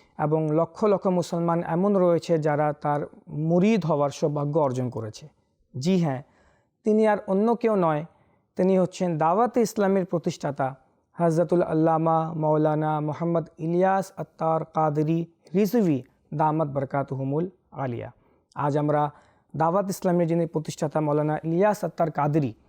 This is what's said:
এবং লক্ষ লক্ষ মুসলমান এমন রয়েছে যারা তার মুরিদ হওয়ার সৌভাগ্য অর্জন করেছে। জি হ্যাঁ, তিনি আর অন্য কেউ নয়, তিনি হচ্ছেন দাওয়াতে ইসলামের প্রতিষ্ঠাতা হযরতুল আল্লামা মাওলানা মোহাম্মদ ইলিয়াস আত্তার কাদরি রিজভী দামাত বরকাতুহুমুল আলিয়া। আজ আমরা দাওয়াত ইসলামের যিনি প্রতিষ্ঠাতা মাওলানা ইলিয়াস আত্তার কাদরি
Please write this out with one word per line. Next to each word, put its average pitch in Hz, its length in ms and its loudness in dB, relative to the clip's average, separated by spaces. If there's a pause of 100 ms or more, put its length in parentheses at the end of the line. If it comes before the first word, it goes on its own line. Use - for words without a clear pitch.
(180)
এবং 156 320 0
লক্ষ 165 340 0
লক্ষ 202 220 2
মুসলমান 170 580 0
এমন 190 320 0
রয়েছে 170 420 2
যারা 151 340 0
তার 147 280 -2 (280)
মুরিদ 170 580 2
হওয়ার 143 240 0
সৌভাগ্য 147 500 -2
অর্জন 127 300 -2
করেছে। 110 380 -12 (500)
জি 180 200 2
হ্যাঁ, 139 240 0 (600)
তিনি 220 220 4
আর 208 200 2
অন্য 208 280 2
কেউ 220 220 0
নয়, 160 280 0 (520)
তিনি 185 220 4
হচ্ছেন 175 400 0
দাওয়াতে 208 420 2
ইসলামের 196 440 2
প্রতিষ্ঠাতা 147 720 -4 (380)
হযরতুল 170 500 2
আল্লামা 160 720 2
মাওলানা 156 680 0
মোহাম্মদ 160 480 -2 (100)
ইলিয়াস 180 580 0
আত্তার 160 480 -4
কাদরি 156 600 0 (280)
রিজভী 196 480 2 (320)
দামাত 156 340 0
বরকাতুহুমুল 139 840 -4 (200)
আলিয়া। 120 420 -8 (420)
আজ 143 240 -2
আমরা 147 320 0 (460)
দাওয়াত 180 340 0
ইসলামের 175 360 0
যিনি 165 200 0
প্রতিষ্ঠাতা 156 540 -4
মাওলানা 151 440 0
ইলিয়াস 185 400 0
আত্তার 165 260 -2
কাদরি 147 440 0 (140)